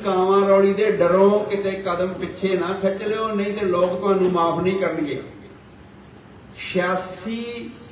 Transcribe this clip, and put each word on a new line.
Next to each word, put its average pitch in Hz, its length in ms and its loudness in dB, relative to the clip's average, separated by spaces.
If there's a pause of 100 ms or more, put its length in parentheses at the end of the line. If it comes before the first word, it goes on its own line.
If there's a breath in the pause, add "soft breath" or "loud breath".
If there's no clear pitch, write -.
ਕਾਵਾਂ 196 440 2
ਰੌਲੀ 196 260 6
ਦੇ 214 160 2
ਡਰੋਂ 196 540 4
ਕਿਤੇ 196 260 -2
ਕਦਮ 185 420 -4
ਪਿੱਛੇ 185 440 -4
ਨਾ 180 260 -4
ਖਿੱਚ 196 200 -2
ਲਿਓ, 220 260 -2
ਨਹੀਂ 202 260 -2
ਤੇ 208 120 -4
ਲੋਕ 180 340 0
ਤੁਹਾਨੂੰ 185 320 2
ਮਾਫ 170 280 0
ਨਹੀਂ 190 180 0
ਕਰਨਗੇ। 156 440 -4 (1500)
ਸਿਆਸੀ 226 1000 -4 (220)